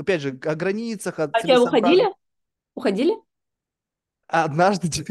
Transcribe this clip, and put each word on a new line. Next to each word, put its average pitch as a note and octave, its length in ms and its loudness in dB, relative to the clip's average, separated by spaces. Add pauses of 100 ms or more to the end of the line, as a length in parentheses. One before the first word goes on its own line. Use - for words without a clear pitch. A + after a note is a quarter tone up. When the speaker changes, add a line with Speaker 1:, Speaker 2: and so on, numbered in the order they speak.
Speaker 1:
опять D#3+ 220 -2
же, C#3 80 -4 (140)
о D#3+ 120 -2
границах, G3 640 -6
о D#3 140 -2
Speaker 2:
А A3+ 80 0
тебя B3 180 4
Speaker 1:
целесообразности. - 20 4
Speaker 2:
уходили? D4 520 2 (600)
Уходили? B3 400 0 (1120)
Speaker 1:
А D#3+ 160 0
однажды F3 440 2
<laughs> C#3 40 -4 (120)
де-, - 60 -